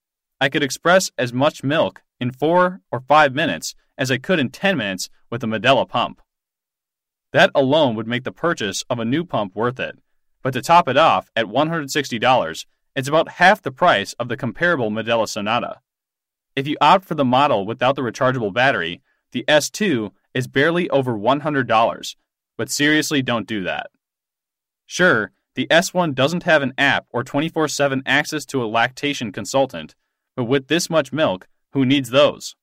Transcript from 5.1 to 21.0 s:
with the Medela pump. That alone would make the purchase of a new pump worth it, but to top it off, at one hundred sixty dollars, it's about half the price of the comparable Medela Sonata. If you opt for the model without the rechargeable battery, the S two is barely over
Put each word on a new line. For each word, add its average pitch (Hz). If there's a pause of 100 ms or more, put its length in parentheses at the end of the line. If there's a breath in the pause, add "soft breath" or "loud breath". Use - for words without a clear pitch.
with 120
the 117
Medela 110
pump. 101 (1120)
That 170
alone 139
would 110
make 123
the 110
purchase 123
of 120
a 117
new 143
pump 107
worth 123
it, 78 (440)
but 131
to 120
top 170
it 123
off, 131
at 113
one 135
hundred 156
sixty 135
dollars, 107 (300)
it's 135
about 160
half 190
the 139
price 131
of 120
the 117
comparable 135
Medela 110
Sonata. 107 (760)
If 135
you 151
opt 165
for 175
the 147
model 127
without 123
the 139
rechargeable 127
battery, 98 (300)
the 123
S 147
two 123 (220)
is 131
barely 165
over 127